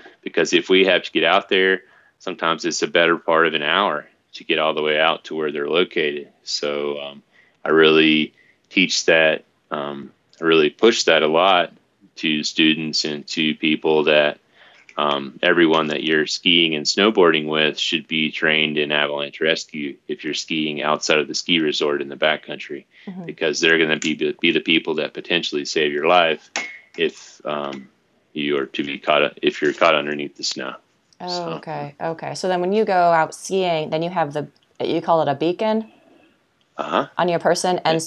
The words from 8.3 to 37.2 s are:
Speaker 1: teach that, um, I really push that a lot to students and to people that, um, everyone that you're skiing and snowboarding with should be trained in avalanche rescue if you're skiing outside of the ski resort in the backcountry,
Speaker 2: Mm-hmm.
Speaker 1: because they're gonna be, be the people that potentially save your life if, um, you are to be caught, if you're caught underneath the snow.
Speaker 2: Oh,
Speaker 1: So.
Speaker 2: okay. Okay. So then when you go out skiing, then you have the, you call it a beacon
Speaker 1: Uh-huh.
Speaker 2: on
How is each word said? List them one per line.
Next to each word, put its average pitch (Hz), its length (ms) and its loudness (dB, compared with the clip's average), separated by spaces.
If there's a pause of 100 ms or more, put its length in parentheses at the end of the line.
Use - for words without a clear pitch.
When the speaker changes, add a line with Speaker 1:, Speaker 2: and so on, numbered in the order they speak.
Speaker 1:
teach - 360 0
that, 80 380 4 (260)
um, 71 420 -8 (280)
I 80 40 -6
really 78 260 4
push - 340 2
that 80 180 4
a 76 60 2
lot 87 440 4 (440)
to 76 260 -2
students 78 600 0
and 73 240 -8
to 78 260 -2
people 78 500 0
that, 76 340 2 (600)
um, 71 440 -2
everyone 80 460 4
that 76 160 -4
you're 78 220 0
skiing 85 480 0
and 73 120 -4
snowboarding 90 600 2
with 78 320 0
should - 300 -4
be 78 220 -2
trained 78 480 0
in 76 140 -2
avalanche 71 480 -4
rescue 78 560 -4 (120)
if 76 160 -8
you're 76 100 -6
skiing 76 480 -4
outside 76 360 0
of 71 100 -2
the 73 60 -8
ski 87 260 0
resort 73 420 0
in 69 60 -10
the 69 80 -12
backcountry, 73 680 -4 (220)
Speaker 2:
Mm-hmm. 185 180 -14
Speaker 1:
because 80 360 -4
they're 82 180 4
gonna 78 200 2
be, 78 160 -2 (260)
be 85 100 2
the 78 100 2
people 80 340 0
that 76 200 -6
potentially 78 500 -4
save 73 280 -2
your 73 160 -2
life 82 420 2 (460)
if, - 500 -6
um, 71 420 -8 (440)
you 73 260 -2
are 67 80 -4
to - 180 -6
be 71 140 -8
caught, 73 440 0
if 76 200 -2
you're 71 100 2
caught 82 220 4
underneath 73 420 -4
the - 80 -12
snow. 65 300 -8 (460)
Speaker 2:
Oh, 180 80 -10
Speaker 1:
So. 180 140 -6 (160)
Speaker 2:
okay. 147 420 -10
Okay. 160 340 -6
So 185 140 -6
then 180 120 0
when 185 120 -2
you 214 120 2
go 202 100 -2
out 170 400 4
skiing, 170 560 -2
then 160 120 -2
you 170 80 -4
have 160 240 -2
the, 147 140 -6 (320)
you 156 200 -2
call 165 220 2
it 143 60 0
a 143 60 2
beacon 214 560 -2 (840)
Speaker 1:
Uh-huh. 131 300 -2 (100)
Speaker 2:
on 175 120 0